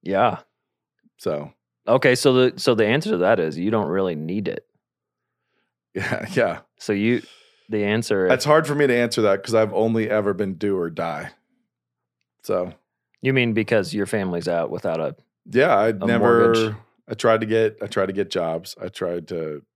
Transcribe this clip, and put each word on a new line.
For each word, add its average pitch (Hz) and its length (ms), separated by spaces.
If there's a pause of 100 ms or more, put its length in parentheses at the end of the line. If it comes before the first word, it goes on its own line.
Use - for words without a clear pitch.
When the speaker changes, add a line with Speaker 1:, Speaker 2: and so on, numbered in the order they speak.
Speaker 1:
Yeah. 107 360 (800)
Speaker 2:
So. 76 340 (340)
Speaker 1:
Okay, 127 280
so 127 180
the, 127 260
so 123 180
the 104 100
answer 147 240
to 214 80
that 95 220
is 80 180
you 95 140
don't 104 160
really 92 260
need 87 340
it. - 220
Speaker 2:
<laughs> - 60 (1160)
Yeah, - 420
yeah. 101 240 (200)
Speaker 1:
So - 140
you, 110 300 (460)
the 104 160
answer 101 440
Speaker 2:
That's 131 160
hard 151 240
for 143 80
me 143 100
to 123 80
answer 120 280
that 98 200
'cause - 140
I've 107 180
only 113 340
ever 104 240
been 95 220
do 98 240
or 85 100
die. 78 420 (1120)
So. 90 280 (500)
Speaker 1:
You 131 100
mean 120 220
because 104 380
your 101 140
family's 92 400
out 85 240
without 82 300
a, 76 160 (300)
Speaker 2:
Yeah, 131 300
I 107 120
Speaker 1:
a 117 60
Speaker 2:
never, 117 500 (100)
Speaker 1:
mortgage? 110 200 (340)
Speaker 2:
I 117 60
tried 113 260
to 110 60
get, 110 360
I 101 40
tried 98 200
to 95 60
get 98 180
jobs. 85 500
I 90 80
tried 87 400
to 80 340 (120)